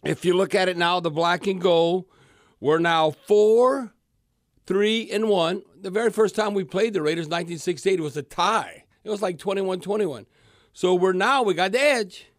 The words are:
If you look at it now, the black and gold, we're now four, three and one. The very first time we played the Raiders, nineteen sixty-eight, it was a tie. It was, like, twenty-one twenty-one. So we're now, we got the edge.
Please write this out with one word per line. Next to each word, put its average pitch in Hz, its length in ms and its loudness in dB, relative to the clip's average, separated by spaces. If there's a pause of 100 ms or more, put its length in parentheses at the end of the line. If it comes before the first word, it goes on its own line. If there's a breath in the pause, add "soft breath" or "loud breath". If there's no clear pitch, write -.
If 151 200 -4
you 175 100 2
look 185 180 0
at 190 160 2
it 180 80 -4
now, 175 220 0
the 170 140 -4
black 170 340 0
and 190 140 -4
gold, 175 460 2 (520 soft breath)
we're 151 220 2
now 165 320 2
four, 226 840 2 (720)
three 208 420 0
and 214 200 -2
one. 185 340 0 (180)
The 196 100 -10
very 214 200 0
first 214 240 2
time 214 200 -2
we 196 100 -2
played 208 280 -2
the 185 100 -2
Raiders, 160 260 -2
nineteen 170 300 -6
sixty-eight, 180 420 -2
it - 20 -4
was 151 140 -6
a 147 80 -8
tie. 175 580 -2 (220)
It 214 60 -8
was, 208 120 -4
like, 185 160 -4
twenty-one 190 400 -4
twenty-one. 185 480 -4 (460 soft breath)
So 180 240 2
we're 185 160 4
now, 233 320 2
we 196 100 0
got 180 160 0
the 240 100 0
edge. 254 460 0 (120)